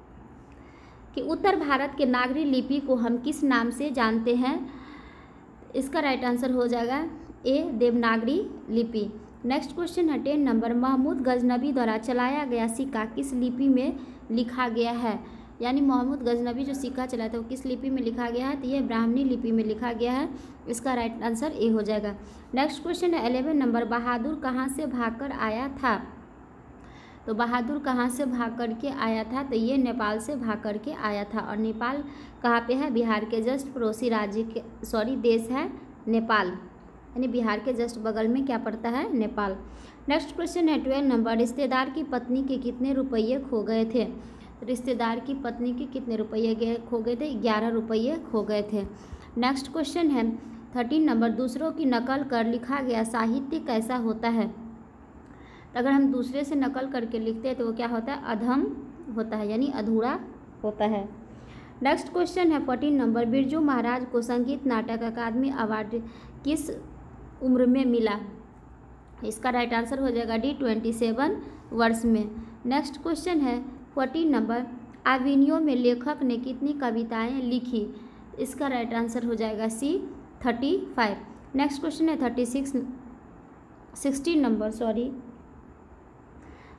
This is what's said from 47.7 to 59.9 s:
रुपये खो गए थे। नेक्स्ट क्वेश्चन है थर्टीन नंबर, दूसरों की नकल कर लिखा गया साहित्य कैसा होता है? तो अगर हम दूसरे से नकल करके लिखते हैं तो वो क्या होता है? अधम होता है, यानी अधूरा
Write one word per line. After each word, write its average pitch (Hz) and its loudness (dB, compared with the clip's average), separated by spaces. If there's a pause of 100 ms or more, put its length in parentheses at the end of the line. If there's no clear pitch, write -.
रुपये 226 0
खो 220 -2
गए 208 0
थे। 208 -2 (560)
नेक्स्ट 254 0
क्वेश्चन 330 0
है 226 2 (440)
थर्टीन 254 2
नंबर, 233 4
दूसरों 262 -2
की 311 -2
नकल 262 2
कर 240 0
लिखा 240 -2
गया 233 0
साहित्य 233 0
कैसा 233 0
होता 226 0
है? 226 2
तो - -14
अगर 247 4
हम 277 6
दूसरे 254 0
से 285 -2
नकल 262 0
करके 233 -2
लिखते 220 -2
हैं 254 -2
तो 240 -2
वो 226 -2
क्या 233 -4
होता 226 -2
है? - -6
अधम 247 0 (500)
होता 220 -2
है, 208 -2
यानी 240 0
अधूरा 226 0 (460)